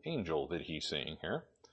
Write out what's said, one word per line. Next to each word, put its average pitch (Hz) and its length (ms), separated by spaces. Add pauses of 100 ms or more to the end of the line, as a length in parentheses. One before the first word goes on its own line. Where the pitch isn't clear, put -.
angel 87 440
that 80 140
he's 78 260
seeing 73 320
here. 113 240 (280)